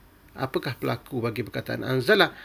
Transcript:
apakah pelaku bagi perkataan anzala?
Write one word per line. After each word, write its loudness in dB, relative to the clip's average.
apakah -2
pelaku -2
bagi -2
perkataan -4
anzala? 4